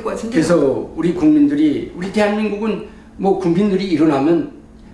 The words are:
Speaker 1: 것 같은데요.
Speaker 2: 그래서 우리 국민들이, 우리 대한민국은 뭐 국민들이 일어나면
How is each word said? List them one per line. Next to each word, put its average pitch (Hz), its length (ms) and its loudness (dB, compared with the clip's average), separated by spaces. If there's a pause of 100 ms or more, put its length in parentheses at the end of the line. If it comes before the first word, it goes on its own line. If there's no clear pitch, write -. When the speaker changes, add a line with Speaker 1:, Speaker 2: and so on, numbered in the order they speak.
Speaker 1:
것 220 80 -6
같은데요. 208 220 -8
Speaker 2:
그래서 143 640 0
우리 170 180 -2
국민들이, 147 800 2
우리 180 180 -8
대한민국은 208 760 -2 (300)
뭐 190 220 0
국민들이 185 500 0
일어나면 151 640 2 (420)